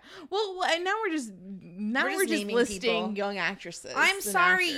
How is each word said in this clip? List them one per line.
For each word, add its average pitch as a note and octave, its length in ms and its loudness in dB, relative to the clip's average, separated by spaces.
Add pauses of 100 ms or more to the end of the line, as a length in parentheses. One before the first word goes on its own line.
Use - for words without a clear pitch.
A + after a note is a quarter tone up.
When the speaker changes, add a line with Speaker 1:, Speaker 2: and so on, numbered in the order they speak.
(300)
Speaker 1:
Well, F#4+ 280 -2
well, F4+ 120 0
and E4+ 140 0
now F#4+ 100 2 (100)
we're F#4 80 0
just, C4 200 -4
now F#3+ 720 -4
Speaker 2:
We're F4 60 0
Speaker 1:
we're F4+ 120 -2
Speaker 2:
just F4+ 60 2
Speaker 1:
just E4 140 2
Speaker 2:
naming G#3 140 -4
Speaker 1:
listing A3 240 2
Speaker 2:
people. A3 340 0
Speaker 1:
young G3+ 240 -2
actresses F3 580 -6
Speaker 2:
I'm E4 200 4
Speaker 1:
and G4 80 -8
Speaker 2:
sorry. F4+ 440 4
You D4+ 100 -2